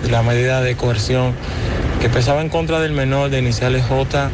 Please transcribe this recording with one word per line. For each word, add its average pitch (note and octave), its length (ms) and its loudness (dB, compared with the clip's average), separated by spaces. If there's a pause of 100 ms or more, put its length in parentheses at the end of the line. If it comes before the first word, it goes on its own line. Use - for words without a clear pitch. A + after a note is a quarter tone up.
(100)
la A#2 120 2
medida B2 380 2
de B2+ 160 0
coerción B2 560 0 (680)
que A#2+ 100 2
pesaba C3+ 320 2
en D#3+ 60 -2
contra D#3+ 320 0
del D#3 120 0
menor C#3 380 0
de C3+ 80 0
iniciales B2 500 0
J C3+ 460 0